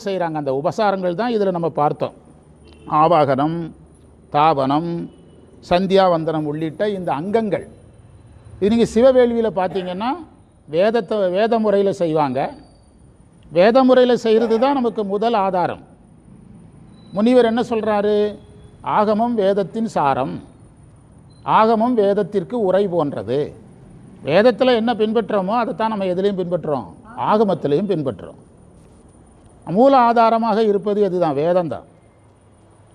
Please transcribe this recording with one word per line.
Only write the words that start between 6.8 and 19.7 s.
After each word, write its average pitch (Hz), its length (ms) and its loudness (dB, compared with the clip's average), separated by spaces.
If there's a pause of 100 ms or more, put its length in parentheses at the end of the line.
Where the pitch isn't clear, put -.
இந்த 180 240 -6
அங்கங்கள். 185 560 -4 (920)
இது 208 160 2
நீங்க 233 180 2
சிவவேள்வியில 240 600 4
பார்த்தீங்கன்னா 185 540 -4 (580)
வேதத்தை, 202 600 0
வேத 220 280 0
முறையில 202 340 2
செய்வாங்க. 156 580 -2 (1000)
வேத 226 320 4
முறையில 247 320 6
செய்யறது 226 420 2
தான் 269 140 2
நமக்கு 233 320 -2
முதல் 208 280 -2
ஆதாரம். 185 480 0 (1300)
முனிவர் 233 320 4
என்ன 226 160 0
சொல்றாரு? 208 800 -2 (420)
"ஆகமம் 214 540 0
வேதத்தின் 202 520 -2